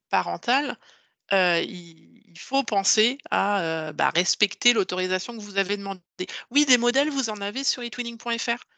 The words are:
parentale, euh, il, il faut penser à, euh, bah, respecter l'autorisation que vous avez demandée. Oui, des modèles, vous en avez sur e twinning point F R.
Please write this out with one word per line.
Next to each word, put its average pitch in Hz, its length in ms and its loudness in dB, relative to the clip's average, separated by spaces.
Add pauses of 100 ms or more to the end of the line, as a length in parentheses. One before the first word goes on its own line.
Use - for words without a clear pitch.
parentale, 196 720 0 (520)
euh, 180 300 4
il, 165 640 -10
il 165 140 -20
faut 269 240 0
penser 220 560 2 (100)
à, 202 320 2
euh, 160 320 -2
bah, 139 220 2
respecter 202 580 2
l'autorisation 185 640 -2
que 220 60 -10
vous 202 140 -12
avez 196 200 0
demandée. 196 240 -8 (480)
Oui, 285 160 2
des 262 140 6
modèles, 262 320 2
vous 262 180 -2
en 214 100 -6
avez 208 240 -6
sur 254 200 -2
e 240 60 -6
twinning 233 280 -8
point 233 220 -4
F - 80 -8
R. 233 160 -2 (140)